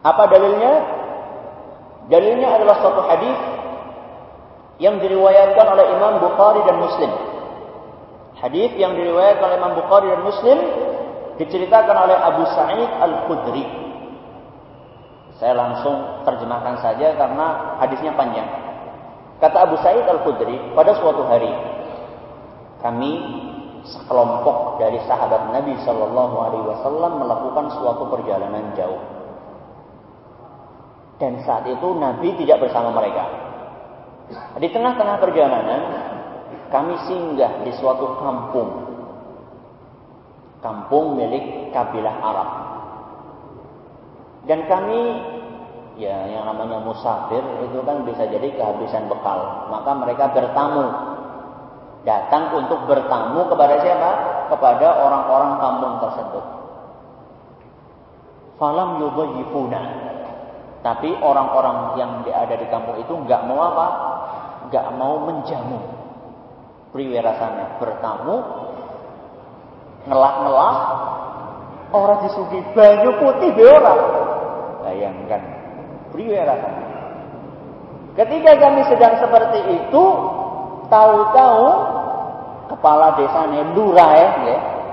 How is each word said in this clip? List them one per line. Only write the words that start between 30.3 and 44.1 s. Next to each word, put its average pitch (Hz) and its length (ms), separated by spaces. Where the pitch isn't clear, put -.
Dan 123 240
saat 127 240
itu 127 200
Nabi 151 400
tidak 131 240
bersama 117 320
mereka. 98 280
Di 156 160
tengah-tengah 226 480
perjalanan, 143 600
kami 156 320
singgah 156 560
di 123 160
suatu 131 400
kampung. 123 540
Kampung 131 560
milik - 560
kabilah 110 480
Arab. 98 240